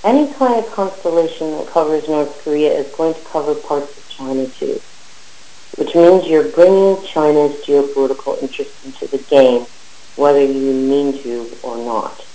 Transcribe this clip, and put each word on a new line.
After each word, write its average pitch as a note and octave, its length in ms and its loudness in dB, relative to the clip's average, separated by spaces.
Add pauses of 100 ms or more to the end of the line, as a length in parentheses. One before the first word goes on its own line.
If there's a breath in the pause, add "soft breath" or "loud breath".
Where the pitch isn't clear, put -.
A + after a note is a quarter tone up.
Any C4+ 300 2
kind A#3+ 280 0
of A3 100 -10
constellation E3 800 -2
that D3+ 140 -8
covers D3+ 420 0
North D3+ 360 -2
Korea D3+ 280 0
is D3 220 -4
going D#3+ 200 -2
to - 60 -12
cover D3+ 340 -4
parts C#3+ 420 -6
of - 120 -20
China C3 380 -6
too, - 340 -8 (960)
which - 180 -4
means F3 320 6
you're D#3 260 2
bringing F#3+ 520 4
China's D3+ 600 2
geopolitical C#3 800 0
interest - 440 -10
into C3+ 220 -12
the C#3 160 -4
game, B2+ 420 4 (500)
whether C#3+ 260 4
you C3+ 300 0
mean C3+ 400 0 (100)
to A#2+ 280 -8 (120)
or A#2+ 140 -8
not. A#2 480 -6 (100)